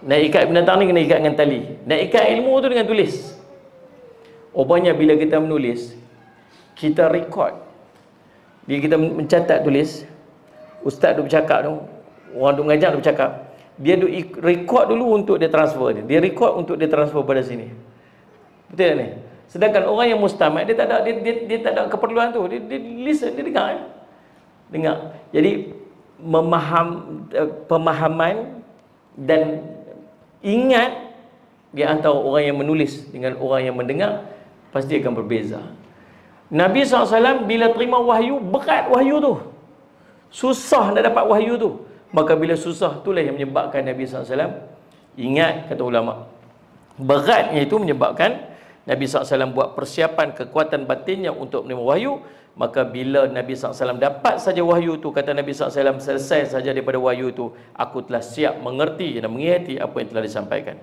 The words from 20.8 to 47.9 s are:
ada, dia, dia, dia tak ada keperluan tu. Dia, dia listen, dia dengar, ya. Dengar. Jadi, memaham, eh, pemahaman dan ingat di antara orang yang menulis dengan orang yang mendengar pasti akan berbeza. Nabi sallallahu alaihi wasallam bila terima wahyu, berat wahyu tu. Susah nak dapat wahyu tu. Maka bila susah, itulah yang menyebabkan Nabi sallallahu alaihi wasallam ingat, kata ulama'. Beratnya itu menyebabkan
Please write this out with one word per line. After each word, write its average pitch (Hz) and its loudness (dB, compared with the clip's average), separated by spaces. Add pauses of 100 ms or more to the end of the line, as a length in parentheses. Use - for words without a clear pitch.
ada, - 2
dia, 233 -2
dia, 233 -2 (100)
dia 220 -4
tak - -2
ada 208 0
keperluan 226 0
tu. 214 -2
Dia, 233 -6
dia 233 -8
listen, 240 -4
dia 285 -6
dengar, - -2
ya. - -10 (880)
Dengar. 160 -2 (320)
Jadi, 156 2 (680)
memaham, 165 0 (440)
eh, 151 0 (180)
pemahaman 165 0 (540)
dan 151 0 (720)
ingat 247 0 (600)
di 143 0
antara 151 2
orang 143 0
yang 143 0
menulis 151 0
dengan 131 -6
orang 135 0
yang 123 -4
mendengar 151 -4 (480)
pasti 139 -2
akan 120 -2
berbeza. 107 -4 (920)
Nabi 190 4
sallallahu 233 2
alaihi 214 2
wasallam 254 4 (100)
bila 226 2 (100)
terima 247 0
wahyu, 240 2
berat 226 0
wahyu 269 4
tu. 277 2 (1000)
Susah 247 2
nak 226 4
dapat 233 2
wahyu 220 2
tu. 208 0 (420)
Maka 160 4
bila 160 0
susah, 160 -4
itulah 180 -2
yang 139 -4
menyebabkan 139 -2
Nabi 131 -6
sallallahu 127 -10
alaihi 131 -4
wasallam 180 -2 (600)
ingat, 139 0 (180)
kata 131 -6
ulama'. 117 -2 (840)
Beratnya 143 2
itu 202 0
menyebabkan 156 0 (320)